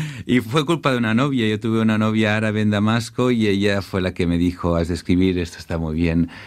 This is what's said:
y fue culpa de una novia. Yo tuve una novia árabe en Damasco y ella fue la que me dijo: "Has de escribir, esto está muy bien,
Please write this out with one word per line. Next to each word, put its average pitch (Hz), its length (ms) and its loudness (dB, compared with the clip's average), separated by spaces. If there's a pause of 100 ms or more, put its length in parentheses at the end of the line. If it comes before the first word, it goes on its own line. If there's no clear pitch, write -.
(260)
y 123 140 2
fue 120 260 -2
culpa 147 280 0
de 123 40 0
una 113 160 0
novia. 127 340 2
Yo 107 120 0
tuve 113 220 0
una 110 160 2
novia 107 400 2
árabe 107 240 0
en 107 100 2
Damasco 113 580 0
y 113 180 2
ella 101 340 2
fue 95 200 -4
la 90 120 -2
que 90 120 -2
me 85 140 2
dijo: 87 360 0
"Has 85 120 0
de 87 80 -4
escribir, 90 420 2
esto 87 220 -6
está - 180 -6
muy 80 160 -4
bien, 82 360 2 (180)